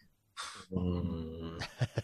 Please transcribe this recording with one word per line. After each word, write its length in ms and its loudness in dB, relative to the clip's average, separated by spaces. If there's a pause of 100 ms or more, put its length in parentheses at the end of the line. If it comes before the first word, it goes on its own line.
(720)
Hmm. 840 2 (460)